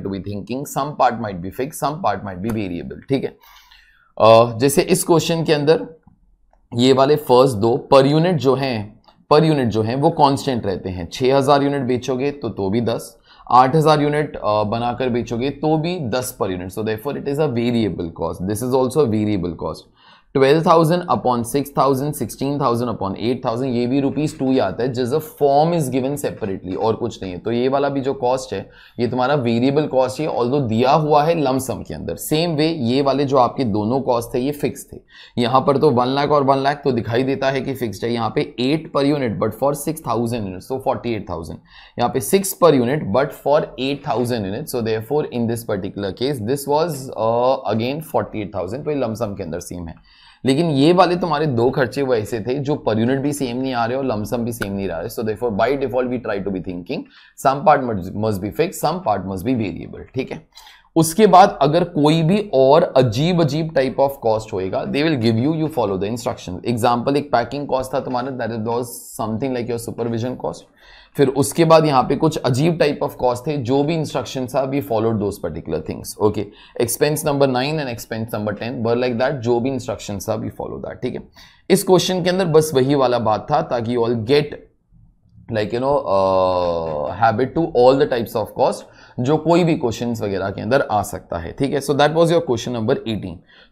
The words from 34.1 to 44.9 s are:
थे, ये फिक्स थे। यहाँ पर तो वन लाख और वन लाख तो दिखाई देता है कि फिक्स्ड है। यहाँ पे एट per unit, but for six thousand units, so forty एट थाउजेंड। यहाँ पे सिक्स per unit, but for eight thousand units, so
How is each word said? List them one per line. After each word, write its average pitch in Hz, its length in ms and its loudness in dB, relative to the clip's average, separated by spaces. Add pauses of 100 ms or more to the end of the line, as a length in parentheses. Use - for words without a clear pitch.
थे, 135 40 0
ये 135 140 -2
फिक्स - 400 -6
थे। - 60 -18 (400)
यहाँ 120 280 4
पर 139 120 2
तो 147 120 6
वन 123 180 2 (100)
लाख 143 120 0
और 147 140 4
वन 135 140 4
लाख 139 260 -2
तो 135 80 0
दिखाई 117 300 0
देता 135 280 0
है 139 100 -2
कि 135 140 -6
फिक्स्ड 117 300 -6
है। 117 80 -2
यहाँ 113 220 -4
पे 147 60 0 (200)
एट 151 360 0
per 139 100 2
unit, 135 380 0
but 107 180 -4
for 139 100 2 (120)
six 156 240 -6
thousand 113 420 -2
units, 92 220 -12
so 131 160 -6
forty 117 260 -4
एट 98 160 -8
थाउजेंड। 82 280 -10 (400)
यहाँ 120 160 0
पे 131 60 0
सिक्स - 420 -2
per 165 120 8
unit, 123 420 0
but 147 300 -2
for 139 160 4 (240)
eight 139 240 -6
thousand 117 420 -2
units, 131 240 -8
so 117 140 -2